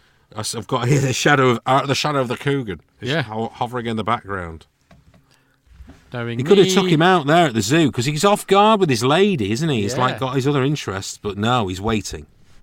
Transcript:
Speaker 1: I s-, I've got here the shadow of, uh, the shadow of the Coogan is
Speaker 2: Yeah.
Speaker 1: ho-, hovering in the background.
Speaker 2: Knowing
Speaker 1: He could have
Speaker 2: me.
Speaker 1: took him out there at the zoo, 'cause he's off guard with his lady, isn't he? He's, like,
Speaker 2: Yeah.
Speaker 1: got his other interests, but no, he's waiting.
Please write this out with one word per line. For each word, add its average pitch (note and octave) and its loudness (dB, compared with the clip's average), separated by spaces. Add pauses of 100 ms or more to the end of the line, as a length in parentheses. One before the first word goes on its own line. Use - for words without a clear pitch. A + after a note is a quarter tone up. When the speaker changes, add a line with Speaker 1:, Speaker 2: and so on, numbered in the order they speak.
(340)
Speaker 1:
I G#2+ -10
s-, - -8
I've A2+ -12
got B2 -2
here C#3+ 2
the C3 0
shadow C#3 2
of, A#2 0
uh, C3 2
the C#3 0
shadow D3 -2
of B2 -2
the A#2 -6
Coogan B2+ -6 (200)
is A#2 -8
Speaker 2:
Yeah. D#3 -2
Speaker 1:
ho-, A2 -6
hovering A#2+ -8
in A2+ -4
the A2 -4
background. F#2+ -6 (1500)
Speaker 2:
Knowing A#2 -8
Speaker 1:
He A#2+ -4
could F#3+ 6
have F#3 8
Speaker 2:
me. F#3+ 0
Speaker 1:
took F#3 2
him D#3+ 4
out F3 4
there E3 4
at A2+ -6
the A2 0
zoo, C#3 2
'cause A#2+ -4
he's D3+ -2
off G3+ 0
guard G#3 4
with F#3 2
his A#2 0
lady, D3 2
isn't D3+ -2
he? A#2+ -2
He's, A#2 -4
like, B2+ 0
Speaker 2:
Yeah. A2+ -10
Speaker 1:
got C3 -4
his B2+ 0
other C#3+ 2
interests, A2 -4
but G2+ -6
no, A2 0
he's F#2 -8
waiting. G2 -4 (360)